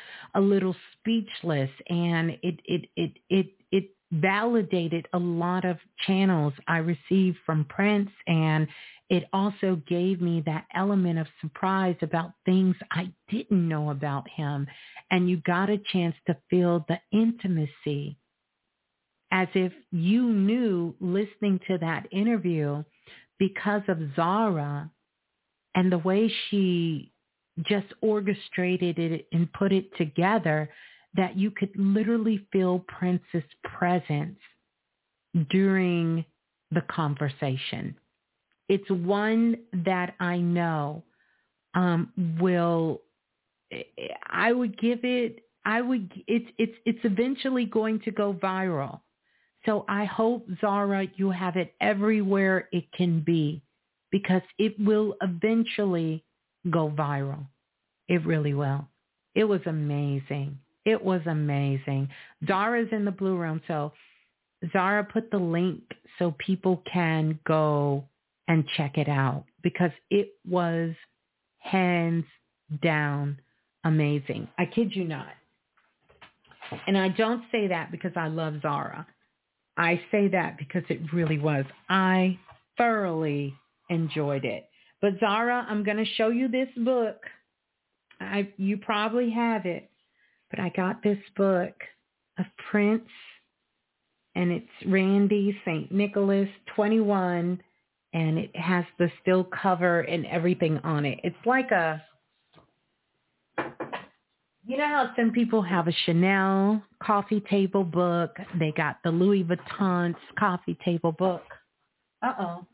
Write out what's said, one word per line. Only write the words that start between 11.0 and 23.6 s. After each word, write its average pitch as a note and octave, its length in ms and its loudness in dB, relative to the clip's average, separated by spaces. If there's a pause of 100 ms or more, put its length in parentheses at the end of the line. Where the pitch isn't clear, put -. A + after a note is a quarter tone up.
of D#3 80 -4 (140)
surprise F#3 600 0
about E3 300 -2 (140)
things F#3 300 4 (160)
I F3+ 200 -4 (180)
didn't G3 380 0
know D3+ 240 -2
about C#3 380 -4
him. C#3+ 380 -4 (440)
And F3+ 180 4
you F3+ 80 2
got F3+ 320 2
a G#3 80 2
chance F3 380 0 (120)
to F3 100 0 (120)
feel F3 380 4
the E3 120 -2 (120)
intimacy D#3 1080 0 (1120)
as F#3 220 2
if F#3 200 2 (180)
you F#3 400 2
knew G3 680 2
listening F#3+ 680 0
to F#3 120 0
that E3 320 -4
interview F3 720 0 (560)
because G3+ 480 0